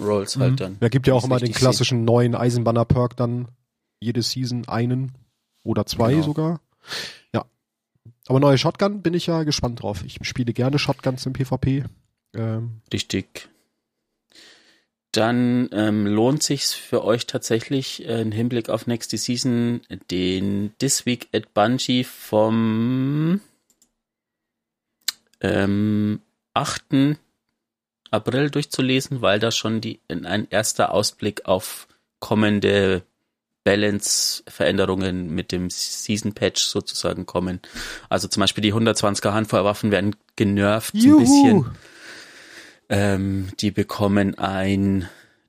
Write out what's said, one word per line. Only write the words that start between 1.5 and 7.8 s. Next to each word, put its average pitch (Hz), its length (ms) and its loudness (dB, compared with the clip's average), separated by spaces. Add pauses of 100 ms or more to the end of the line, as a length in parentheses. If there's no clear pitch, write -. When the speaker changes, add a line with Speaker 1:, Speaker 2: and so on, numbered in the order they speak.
Speaker 2:
klassischen 120 460 2
neuen 120 280 4
Eisenbanner-Perk 120 800 0
dann 123 340 -4 (520)
jede 113 220 -2
Season 120 460 -4
einen 127 440 -2 (520)
oder 107 200 0
zwei 120 280 0
Speaker 1:
Genau. 156 120 4
Speaker 2:
sogar. 156 360 -2 (760)
Ja. 110 100 0 (840)